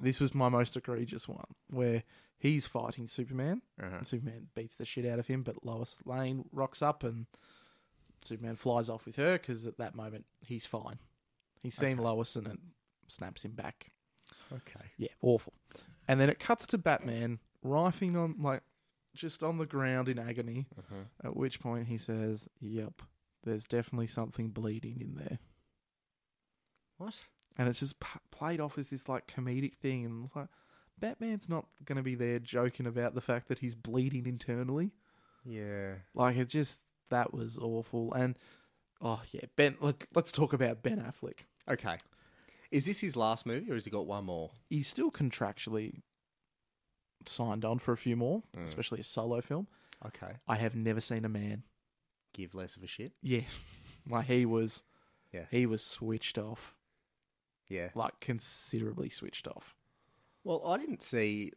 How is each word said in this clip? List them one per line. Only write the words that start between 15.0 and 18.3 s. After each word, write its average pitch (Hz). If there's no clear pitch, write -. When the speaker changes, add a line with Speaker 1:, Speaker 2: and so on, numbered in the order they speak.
Speaker 1:
awful. 120
And 135
then 139
it -
cuts -
to 233
Batman 120
rifling 175
on, 165